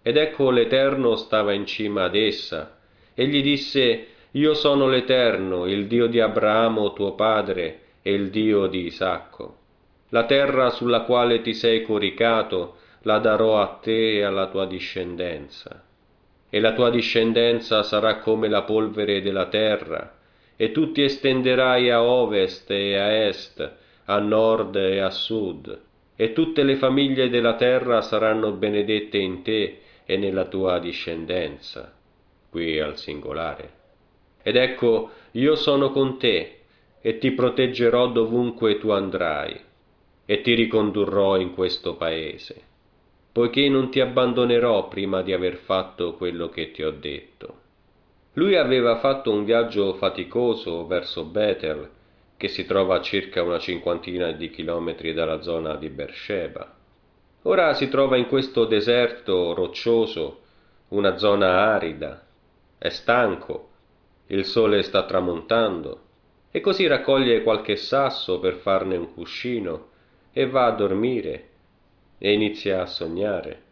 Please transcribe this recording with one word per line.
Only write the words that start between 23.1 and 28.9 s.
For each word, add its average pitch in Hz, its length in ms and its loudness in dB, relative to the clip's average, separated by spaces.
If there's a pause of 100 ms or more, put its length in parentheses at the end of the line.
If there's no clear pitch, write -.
est, - 500 -8 (280)
a 101 140 0
nord 107 580 2
e 95 220 0
a 95 120 0
sud, 92 680 -6 (360)
e 113 160 0
tutte 160 320 0
le 139 100 4
famiglie 135 560 2
della 117 240 2
terra 123 480 2
saranno 110 500 0
benedette 104 640 -2